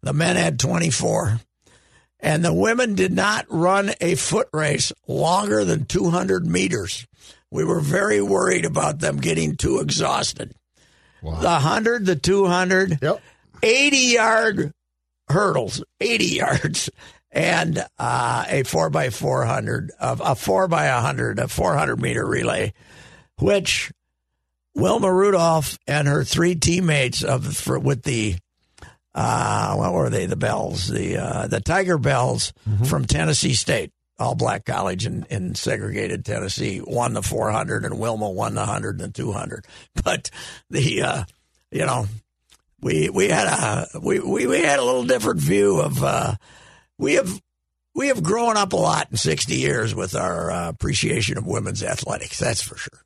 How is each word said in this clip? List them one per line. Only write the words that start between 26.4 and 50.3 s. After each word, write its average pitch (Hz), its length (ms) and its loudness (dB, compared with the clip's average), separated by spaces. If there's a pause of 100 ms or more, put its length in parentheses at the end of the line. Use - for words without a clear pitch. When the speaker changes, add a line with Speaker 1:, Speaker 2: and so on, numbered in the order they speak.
Speaker 1:
teammates 156 680 2
of, 139 340 -2
for, 131 220 -2
with 131 240 0
the, 110 320 0 (760)
uh, 104 640 0
what 101 180 0
were 143 160 2
they? 104 160 0
The 92 120 -4
Bells, - 500 -2
the, 95 300 -2
uh, - 300 -4
the 107 120 -2
Tiger 180 380 0
Bells 127 560 0 (140)
Speaker 2:
Mm-hmm. 107 180 2
Speaker 1:
from 139 200 0
Tennessee 143 480 2
State, 110 380 0 (280)
all 120 160 0
black 101 300 -2
college 92 400 -2
in, - 240 -6
in 92 260 -4
segregated 101 720 -4
Tennessee, 98 560 -4
won 120 320 -2
the 107 100 -4
four 110 280 -2
hundred, 110 340 -2
and - 140 -6
Wilma 107 300 -2
won 107 260 -4
the 107 100 -2
hundred 104 360 -4
and - 80 -8
the - 40 -14
two 117 200 -6
hundred. - 320 -8 (380)
But - 260 -2 (400)
the, 131 320 0
uh, - 220 -2 (480)
you 151 140 -2
know, 123 220 -2 (760)
we, - 280 0
we 95 180 2
had - 200 2
a, - 520 -2
we, - 200 0
we, 202 280 0
we 254 140 2
had 139 180 4
a 127 60 0
little 127 180 2
different - 380 2
view 185 400 4
of, 151 220 -2
uh, - 320 0 (600)
we - 180 2
have, 190 260 0 (520)
we 277 140 0
have 247 160 0
grown 220 340 2
up 196 160 2
a 190 40 0
lot 160 340 2
in 120 60 -4
sixty - 380 -2
years 113 380 0
with 92 220 -4
our, 85 360 -2